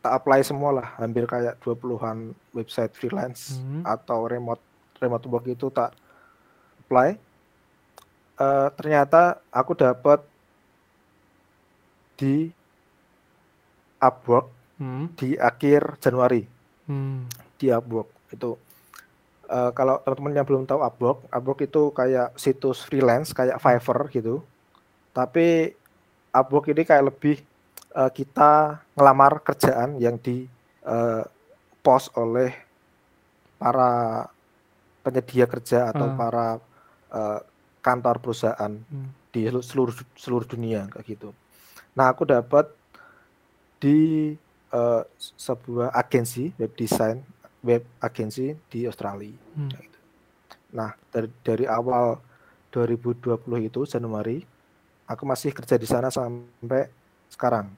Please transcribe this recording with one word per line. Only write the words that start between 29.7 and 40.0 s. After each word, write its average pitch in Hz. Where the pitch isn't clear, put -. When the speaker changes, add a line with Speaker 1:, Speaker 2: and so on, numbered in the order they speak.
Speaker 1:
yang 117
di, 127
eh, 113
post 135
oleh 120
para 120
penyedia 123
kerja 120
atau 139
Speaker 2:
Ah. 135
Speaker 1:
para, 117
eh, 107
kantor 123
perusahaan 113
Speaker 2:
Hmm. 135
Speaker 1:
di 113
selu-, 123
seluruh, 123